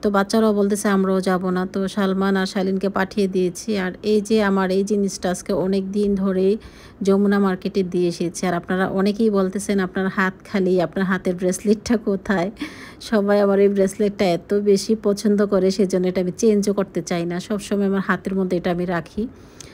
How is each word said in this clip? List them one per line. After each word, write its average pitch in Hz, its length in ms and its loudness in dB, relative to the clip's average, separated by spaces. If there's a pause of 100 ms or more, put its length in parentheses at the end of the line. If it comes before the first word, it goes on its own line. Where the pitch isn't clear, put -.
তো 214 80 0
বাচ্চারাও 202 440 2
বলতেছে, 208 340 0
"আমরাও 190 320 2
যাব 185 300 0
না।" 185 160 0
তো 190 220 -4
সালমান 190 480 0
আর 190 100 0
শালীনকে 190 420 -2
পাঠিয়ে 196 400 0
দিয়েছি। 185 500 -2
আর 185 140 -2 (100)
এই 214 180 2
যে 214 220 2
আমার 190 280 2
এই 196 140 2
জিনিসটা 196 460 0
আজকে 180 220 -4
অনেক 190 400 0
দিন 202 220 0
ধরেই 190 440 2 (440)
যমুনা 202 360 4
মার্কেটে 196 440 0
দিয়ে 180 260 0
এসেছি। 170 380 -4
আর 175 80 0
আপনারা 185 340 -2
অনেকেই 202 420 2
বলতেছেন, 196 500 0
"আপনার 190 280 -2
হাত 190 260 -2 (180)
খালি, 185 280 2
আপনার 175 260 -2
হাতের 185 280 -2
ব্রেসলেটটা 202 640 0
কোথায়?" 196 540 -2 (500)
সবাই 202 400 2
আমার 202 200 4
এই 202 80 6
ব্রেসলেটটা 202 560 0
এত 175 300 0
বেশি 208 480 2
পছন্দ 202 440 2
করে, 190 240 2
সেজন্য 190 360 0
এটা 185 140 -2
আমি 180 160 -2
চেঞ্জও 208 360 2
করতে 190 300 -4
চাই 170 240 -4
না। 175 140 -4
সবসময় 202 460 -2
আমার 196 140 0
হাতের 190 340 -2
মধ্যে 185 220 0
এটা 175 140 -2
আমি 175 160 -2
রাখি। 180 400 -6 (480)